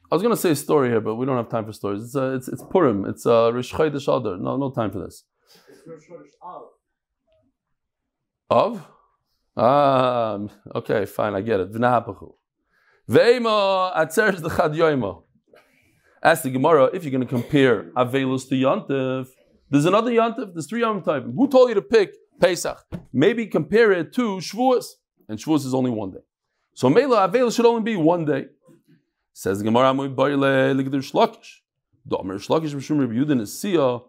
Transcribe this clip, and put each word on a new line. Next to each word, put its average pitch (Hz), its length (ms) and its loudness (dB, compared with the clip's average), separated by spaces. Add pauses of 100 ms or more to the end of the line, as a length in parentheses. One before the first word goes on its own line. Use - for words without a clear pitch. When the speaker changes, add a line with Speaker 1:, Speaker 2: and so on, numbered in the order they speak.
(120)
Speaker 1:
I - 40 2
was 165 60 0
gonna 226 160 2
say 180 140 0
a 143 40 0
story 135 340 0
here, 113 120 0
but 110 140 -4
we 123 100 -6
don't 135 100 -2
have 117 140 -4
time 113 160 -4
for 104 80 -12
stories. 101 300 -8
It's, 120 120 -10
uh, 131 200 -2
it's, 131 120 -10
it's - 160 -12
Purim. 120 420 0
It's, - 200 -8
uh, 117 280 4
Rosh 123 200 -8
Chodesh 151 340 -2
Adar. 117 300 -2
No, 123 180 -4
no 135 160 -4
time 110 200 -4
for 98 80 -8
this. - 260 -14 (440)
Speaker 2:
It's 131 160 -20
Rosh 160 240 -20
Chodesh 151 320 -20
Av. - 280 -18 (1800)
Speaker 1:
Av? 170 380 -2 (680)
Ah, 127 800 2 (380)
okay, 117 300 -2
fine, 107 280 -4
I 98 60 -4
get 104 220 -2
it. 90 100 -8
V'nahapachu. 113 600 -2 (760)
Ve'ema 196 840 2
atzeres 190 460 0
d'chad 165 320 -2
yoima. 139 500 0 (1000)
Ask 165 220 2
the - 60 -4
Gemara, 135 440 4
if 180 100 -6
you're 147 80 -8
gonna 131 140 -2
compare 123 680 0
Avelos 131 580 -2
to 139 60 -2
Yontif, 131 720 -2 (400)
there's 143 160 2
another 220 260 2
Yontif, 226 420 -2
there's 165 140 -10
three 233 140 -6
Yom 220 220 -2
Tovim. 127 320 -4
Who 240 120 2
told 254 220 6
you 226 60 -4
to 196 60 2
pick 208 340 2 (240)
Pesach? 175 440 0 (300)
Maybe 214 340 2
compare 208 460 2
it 165 200 -4
to 220 240 -2
Shavuos, 247 600 -2 (320)
and 107 100 -10
Shavuos 151 260 -2
is 127 80 -6
only 127 180 -2
one 107 200 -8
day. 87 120 -18 (500)
So - 160 2
Mela 247 400 4
Avelos 240 260 2
should 233 100 4
only 233 180 2
be 226 120 -2
one 170 300 2
day. 139 220 -2 (840)
Says 98 280 -4
the 104 40 -4
Gemara, 123 300 4
"Amoi 135 200 -4
Baile, 135 600 2
look 135 140 -2
at 135 40 -8
the 143 60 -2
Rish 135 160 -8
Lakish. - 480 -2 (440)
The - 120 -2
Amir 95 160 -8
Rish - 140 -10
Lakish, 151 260 -2
Mishum 143 260 -2
Rabbi 123 140 0
Yehuda 143 260 0
Nesiya." 127 680 -2